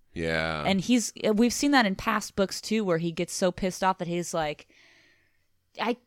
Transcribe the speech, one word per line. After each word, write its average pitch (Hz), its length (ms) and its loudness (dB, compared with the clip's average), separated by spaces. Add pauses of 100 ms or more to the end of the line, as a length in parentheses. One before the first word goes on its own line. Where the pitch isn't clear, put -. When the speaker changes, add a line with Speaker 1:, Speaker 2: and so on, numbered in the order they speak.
(140)
Speaker 1:
Yeah. 80 520 0
Speaker 2:
And 196 140 2
he's, 226 320 2 (220)
we've 226 200 4
seen 285 180 0
that 254 160 6
in 190 80 -2
past 214 400 -4
books 196 260 -2
too, 220 220 0
where 170 160 2
he 170 120 -2
gets 170 220 -4
so 180 180 0
pissed 185 320 -4
off 190 140 2
that 170 100 -6
he's 175 280 -4
like, 151 320 -4 (1120)
"I, 240 260 -2